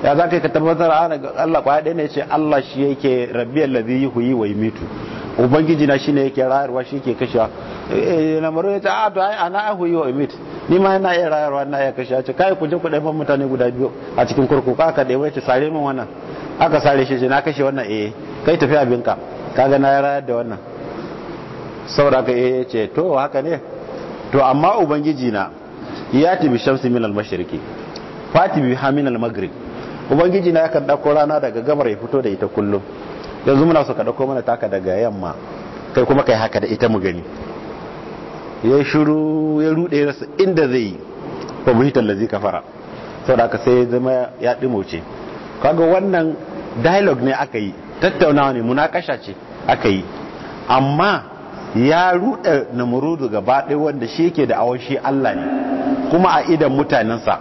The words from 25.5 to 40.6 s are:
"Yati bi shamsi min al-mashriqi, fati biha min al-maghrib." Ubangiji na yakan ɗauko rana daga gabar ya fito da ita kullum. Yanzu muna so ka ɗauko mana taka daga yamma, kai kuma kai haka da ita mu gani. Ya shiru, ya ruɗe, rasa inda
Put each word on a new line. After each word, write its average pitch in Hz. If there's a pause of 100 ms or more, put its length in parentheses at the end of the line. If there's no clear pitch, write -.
"Yati 160
bi 120
shamsi 131
min 120
al-mashriqi, 101 (720)
fati 175
biha 131
min 143
al-maghrib." 113 (600)
Ubangiji 175
na 160
yakan 147
ɗauko 147
rana 151
daga 117
gabar 139
ya 104
fito 117
da 117
ita 98
kullum. 101 (680)
Yanzu 139
muna 160
so 123
ka 117
ɗauko 127
mana 131
taka 117
daga 92
yamma, 101 (600)
kai 127
kuma 139
kai 117
haka 110
da 101
ita 113
mu 107
gani. 87 (1400)
Ya 135
shiru, 156
ya 160
ruɗe, 160
rasa 143 (120)
inda 170